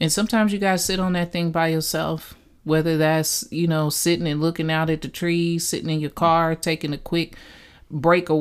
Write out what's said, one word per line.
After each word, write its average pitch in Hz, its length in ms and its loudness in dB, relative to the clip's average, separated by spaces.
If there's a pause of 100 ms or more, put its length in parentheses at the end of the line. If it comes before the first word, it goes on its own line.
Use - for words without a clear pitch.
and 160 100 2
sometimes 214 400 2
you 202 80 -2
gotta 190 180 2
sit 190 220 -2
on 185 140 0
that 175 180 -2
thing 170 200 0
by 165 180 2
yourself, 160 640 -2 (320)
whether 156 320 2
that's, 156 520 2
you 170 180 0
know, 156 220 2
sitting 170 380 0
and 147 140 -2
looking 165 280 0
out 160 200 0
at 156 120 -2
the - 60 -8
trees, 170 580 -2
sitting - 240 -4
in 156 120 -2
your 147 80 -6
car, 165 460 2
taking 156 360 -4
a 143 60 -6
quick - 400 -4 (520)
break, 170 400 2
or 156 120 4